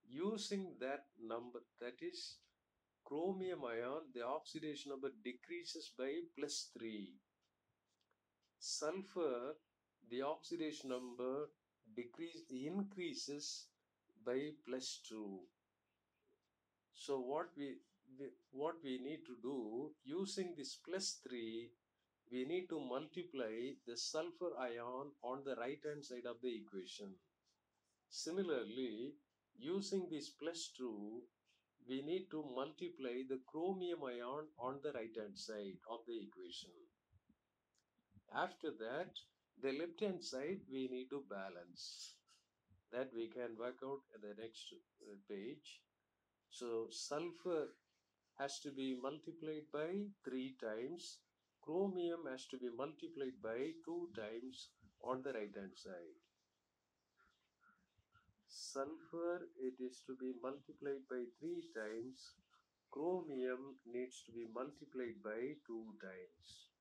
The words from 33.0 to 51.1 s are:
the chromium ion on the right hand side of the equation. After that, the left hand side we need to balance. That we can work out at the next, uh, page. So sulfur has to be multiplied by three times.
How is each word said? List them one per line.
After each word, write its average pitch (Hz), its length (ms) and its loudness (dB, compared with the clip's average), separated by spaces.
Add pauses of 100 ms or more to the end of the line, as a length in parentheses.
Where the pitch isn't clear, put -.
the 131 160 2
chromium 175 580 2
ion 127 420 0 (120)
on 135 240 0
the 147 120 0
right 113 220 0
hand 104 220 -2
side 101 400 -2 (140)
of 117 160 -2
the 117 100 0
equation. 92 540 -6 (1600)
After 160 440 2
that, 135 320 -2 (500)
the 135 100 4
left 170 300 0
hand 196 220 4
side 147 360 0 (120)
we 131 200 2
need 127 200 -2
to 143 180 0
balance. 90 880 -6 (760)
That 131 240 2
we 113 140 2
can 117 300 -2
work 123 240 -2
out 135 180 -2 (120)
at 107 80 -14
the 104 200 -8
next, - 320 -8
uh, - 420 -16 (140)
page. 113 520 -6 (680)
So 113 400 2
sulfur 165 800 2 (720)
has 139 220 2
to 143 100 -2
be 131 300 4
multiplied 156 680 -2
by 185 380 2 (180)
three 131 320 0
times. 120 600 0 (420)